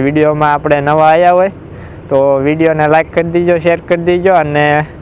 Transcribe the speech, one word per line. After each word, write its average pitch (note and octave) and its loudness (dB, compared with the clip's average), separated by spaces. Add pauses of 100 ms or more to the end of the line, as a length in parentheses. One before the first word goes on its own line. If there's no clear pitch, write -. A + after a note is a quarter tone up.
વીડિયોમાં D3+ 0
આપણે D3 0
નવા D3+ 2
આવ્યા F3 4
હોય F#3 2 (600)
તો C#3 2
વીડિયોને D#3 0
લાઈક D#3+ 0
કરી E3 -2
દીજો, F3 0
શેર E3+ -2
કરી E3+ -4
દીજો F3+ 0
અને D3 0 (320)